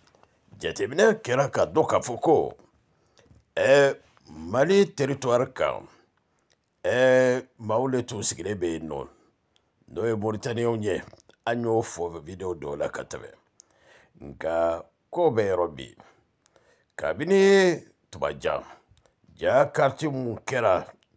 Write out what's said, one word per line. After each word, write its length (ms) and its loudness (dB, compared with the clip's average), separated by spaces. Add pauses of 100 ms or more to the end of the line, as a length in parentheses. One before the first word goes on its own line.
(600)
jateminɛ 460 0 (180)
kɛra 260 0
ka 160 0
dɔn 240 0
ka 100 2
fɔ 200 -6
ko, 160 4 (1200)
ɛ, 400 6 (560)
Mali 420 4
territoire 580 0
kan, 360 -4 (960)
ɛ, 580 4 (160)
maaw 320 -2
de 120 0
tun 200 -10
sigilen 360 -6
bɛ 140 -4
yen 160 -8
nɔ, 200 -10 (800)
n'o 180 -4
ye 80 0
Mauritaniens 680 -2
ye. 180 -2 (420)
An 200 -2
y'o 180 2
fɔ 400 -8
video 320 -10
dɔw 240 -10
la 100 -4
ka 140 -10
tɛmɛ. 260 -14 (920)
Nka 640 -2 (260)
ko 200 2
bɛ 200 0
yɔrɔ 240 -2
bi, 220 -16 (1000)
kabini 880 4 (280)
Tubajan, 520 -4 (760)
ja 300 2
quartier 440 -2
mun 360 -6
kɛra, 400 2 (300)